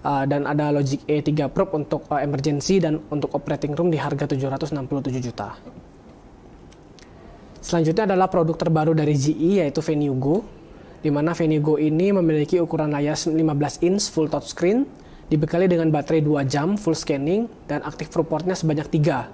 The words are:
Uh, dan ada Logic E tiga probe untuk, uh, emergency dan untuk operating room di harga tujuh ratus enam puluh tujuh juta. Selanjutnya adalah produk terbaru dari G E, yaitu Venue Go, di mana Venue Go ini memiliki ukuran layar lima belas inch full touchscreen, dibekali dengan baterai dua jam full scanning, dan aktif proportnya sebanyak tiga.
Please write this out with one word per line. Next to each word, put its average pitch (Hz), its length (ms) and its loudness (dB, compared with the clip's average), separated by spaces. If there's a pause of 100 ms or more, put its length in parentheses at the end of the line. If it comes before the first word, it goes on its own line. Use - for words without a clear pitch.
Uh, 139 240 0
dan 143 240 0
ada 147 240 0
Logic 139 320 0
E 151 160 0
tiga 147 320 0
probe 190 240 0
untuk, 143 320 -4
uh, 147 160 0
emergency 147 560 0
dan 151 160 0 (160)
untuk 139 240 -2
operating 147 400 -4
room 170 160 2
di 139 80 0
harga 143 240 -2
tujuh 135 240 -2
ratus 151 240 -4
enam 135 160 -6
puluh 139 160 -2
tujuh 127 160 -2
juta. 113 320 -8 (2000)
Selanjutnya 175 480 2
adalah 185 160 4
produk 165 320 2
terbaru 160 400 2
dari 151 160 2
G 143 240 0
E, 180 240 2
yaitu 151 240 -2
Venue 147 320 0
Go, 151 480 -2 (380)
di 151 80 0
mana 151 240 0
Venue 156 240 2
Go 151 160 2
ini 156 400 2
memiliki 165 480 2
ukuran 160 240 -2
layar 147 400 -2
lima 160 240 2
belas 147 320 -2
inch 190 240 2
full 156 240 0
touchscreen, 196 560 0 (400)
dibekali 165 400 2
dengan 165 240 4
baterai 151 320 2
dua 147 240 2
jam 156 320 0
full 160 160 0
scanning, 160 560 -2 (160)
dan 147 160 -4
aktif 151 240 -10
proportnya 160 480 -2
sebanyak 151 320 0
tiga. 147 460 0